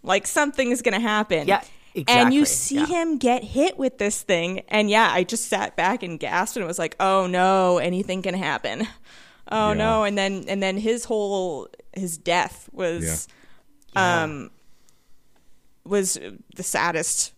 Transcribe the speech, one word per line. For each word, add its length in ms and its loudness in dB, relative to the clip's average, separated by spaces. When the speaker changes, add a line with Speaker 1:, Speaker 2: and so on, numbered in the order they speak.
Speaker 1:
Like, 220 0
something's 560 0
gonna 180 0
happen." 480 0
Speaker 2:
Yeah, 140 2
Speaker 1:
And 260 6
you 80 6
Speaker 2:
exactly. 20 6
Speaker 1:
see 320 -2
Speaker 2:
Yeah. 100 2
Speaker 1:
him 320 0
get 260 2
hit 340 0
with 200 -2
this 240 -2
thing. 460 0
And 220 2
yeah, 200 4
I 140 2
just 240 -6
sat 280 -4
back 260 0
and 180 -8
gasped 380 -2
and 80 -4
was 120 -6
like, 220 -4
"Oh 260 2
no, 520 4
anything 420 -2
can 140 -4
happen. 520 -2
Oh 180 2
Speaker 3:
Yeah. 60 2
Speaker 1:
no." 300 2
And 140 0
then, 300 -2
and 140 -2
then 140 0
his 280 -2
whole, 640 -2
his 240 -6
death 540 -2
was, 560 -4
Speaker 3:
Yeah. 80 2
Speaker 2:
Yeah. 220 2
Speaker 1:
um, 260 -10
was 340 -2
the 60 -12
saddest 760 -2